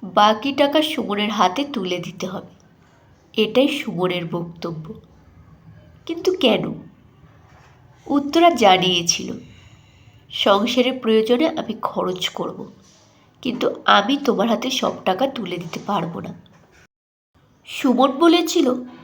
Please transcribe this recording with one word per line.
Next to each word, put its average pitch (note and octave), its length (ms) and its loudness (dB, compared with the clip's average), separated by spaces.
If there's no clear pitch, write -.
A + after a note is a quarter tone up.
বাকি G#3+ 480 2
টাকা D4 300 2
সুমনের G#3 480 -2
হাতে G#3 340 2
তুলে F#3 340 -4
দিতে - 280 -10
হবে, F#3 200 -10
এটাই A3 320 4
সুমনের F3+ 640 -4
বক্তব্য। E3+ 640 -8
কিন্তু E4+ 260 -2
কেন? G3+ 420 2
উত্তরা C#4+ 440 4
জানিয়েছিল, F#3 840 2
"সংসারের A#3+ 680 2
প্রয়োজনে A3+ 500 2
আমি - 340 -6
খরচ F3+ 460 -4
করব, - 420 -10
কিন্তু - 320 -2
আমি G#3 320 2
তোমার A3+ 320 0
হাতে A3+ 220 -2
সব F#3 220 -2
টাকা G3 220 0
তুলে F#3+ 300 -6
দিতে E3+ 300 -10
পারবো E3+ 340 -4
না।" - 140 -12
সুমন C4 480 2
বলেছিল, E4 600 4